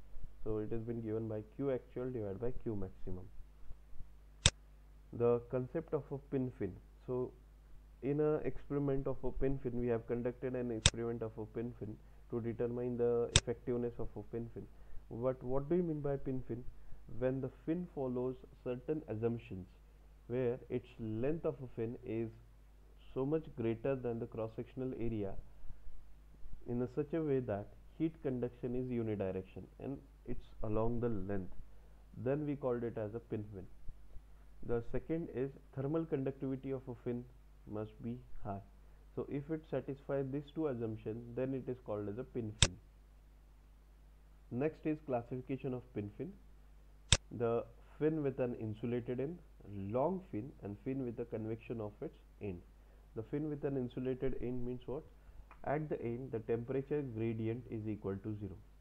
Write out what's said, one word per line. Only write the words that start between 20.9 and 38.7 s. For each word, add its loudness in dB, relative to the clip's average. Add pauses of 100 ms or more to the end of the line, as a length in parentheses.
length 2
of 2
a -8
fin 0
is 0 (880)
so 2
much 2 (120)
greater 2
than 0
the -2
cross-sectional -4
area 2 (1400)
in 2
a 0
such 0
a 2
way 6
that 0 (280)
heat 2 (100)
conduction 0
is 0
unidirection 0 (160)
and -4 (300)
it's 0 (160)
along 6
the 4
length, 2 (680)
then 2
we 0
called 2
it -2
as -2
a -2
pin -2 (100)
fin. -8 (1000)
The 4
second 2
is 0 (260)
thermal 2
conductivity 0
of -2
a -4 (100)
fin 0 (460)
must -4
be -4 (260)
high. -2 (540)